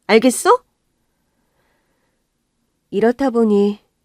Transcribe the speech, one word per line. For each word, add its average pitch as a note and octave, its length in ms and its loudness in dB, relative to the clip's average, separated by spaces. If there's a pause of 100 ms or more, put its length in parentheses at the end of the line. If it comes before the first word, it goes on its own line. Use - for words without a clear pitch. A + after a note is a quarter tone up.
알겠어? B3 560 0 (2250)
이렇다 A#3 420 -2
보니 G#3 480 0 (260)